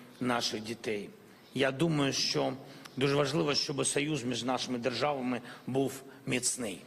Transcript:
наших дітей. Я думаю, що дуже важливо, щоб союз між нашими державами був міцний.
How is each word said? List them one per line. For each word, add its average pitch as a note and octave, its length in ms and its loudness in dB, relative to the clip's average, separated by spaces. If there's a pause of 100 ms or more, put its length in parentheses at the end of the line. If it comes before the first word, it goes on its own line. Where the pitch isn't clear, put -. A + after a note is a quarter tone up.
(200)
наших A#2+ 420 0
дітей. G#2+ 480 -4 (440)
Я C3+ 180 4
думаю, C#3+ 420 2
що C3+ 400 2 (440)
дуже C#3 180 4
важливо, C#3+ 400 2
щоб C3+ 300 0
союз D3 380 0
між A#2 200 -2
нашими B2 340 0
державами B2+ 640 0 (260)
був C3 340 0 (240)
міцний. A#2+ 600 -2